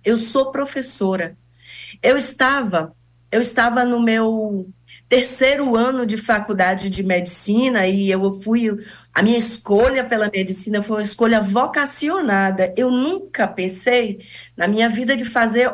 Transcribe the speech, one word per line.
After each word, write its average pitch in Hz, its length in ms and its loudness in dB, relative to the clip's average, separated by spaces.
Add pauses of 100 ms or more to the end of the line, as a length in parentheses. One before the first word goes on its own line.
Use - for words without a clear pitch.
eu 226 140 2
sou 269 340 -2
professora. 254 800 -4 (680)
Eu 254 160 4
estava, 247 760 0 (380)
eu 220 80 4
estava 240 420 2
no 240 160 0
meu 220 680 0 (400)
terceiro 262 680 2
ano 247 280 0
de 220 120 -2
faculdade 196 720 -2
de 196 120 -6
medicina 196 840 0
e 196 240 0
eu 190 320 0
fui, 220 340 0 (380)
a 165 80 2
minha 233 160 4
escolha 226 640 2
pela 214 240 -2
medicina 196 540 -4
foi 214 160 -4
uma 214 40 -2
escolha 226 380 2
vocacionada. 208 1400 0
Eu 254 140 2
nunca 262 560 -2
pensei 202 720 -2 (380)
na 170 100 -2
minha 220 220 2
vida 240 280 0
de 262 80 -4
fazer 240 500 2